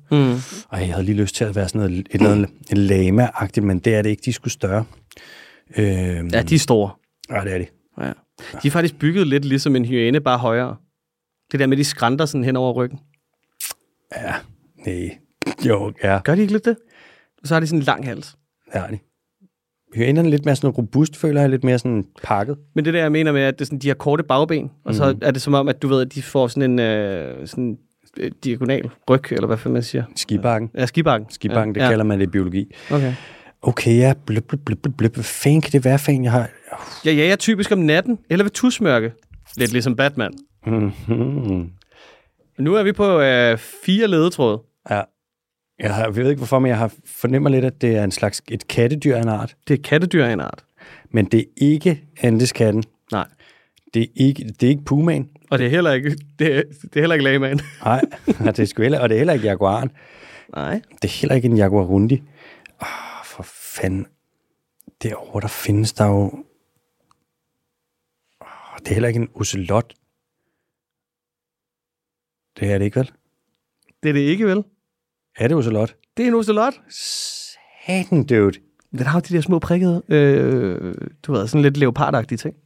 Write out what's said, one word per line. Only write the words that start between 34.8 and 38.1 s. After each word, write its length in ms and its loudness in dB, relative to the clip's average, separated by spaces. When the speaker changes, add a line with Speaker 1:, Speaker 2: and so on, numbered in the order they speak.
Speaker 2:
bløb, 140 -6
bløb. 180 0
Hvad 100 -8
fanden 360 2
kan 120 -4
det 120 2
være, 140 4
fanden 260 0
jeg 80 2
har? 180 0
Speaker 1:
Ja, 80 2
ja, 160 4
ja, 80 2
typisk 360 0
om 60 2
natten, 400 2